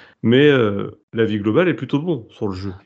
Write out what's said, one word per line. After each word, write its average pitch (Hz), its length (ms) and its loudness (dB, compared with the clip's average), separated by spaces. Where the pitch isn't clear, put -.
Mais, 123 260 4
euh, 104 420 0
l'avis 110 260 0
global 110 300 0
est 151 40 0
plutôt 139 260 -6
bon 147 320 -6
sur 107 180 -8
le 95 40 -8
jeu. 95 200 -10